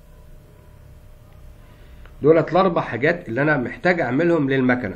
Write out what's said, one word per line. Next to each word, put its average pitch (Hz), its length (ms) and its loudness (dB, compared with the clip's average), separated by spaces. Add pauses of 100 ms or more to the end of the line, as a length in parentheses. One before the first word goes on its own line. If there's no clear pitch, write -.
(2250)
دولت 151 300 4
الأربع 175 300 2
حاجات 147 480 -4
اللي 117 120 -4
أنا 151 160 2
محتاج 165 440 -2
أعملهم 147 480 0
للمكنة، 127 460 0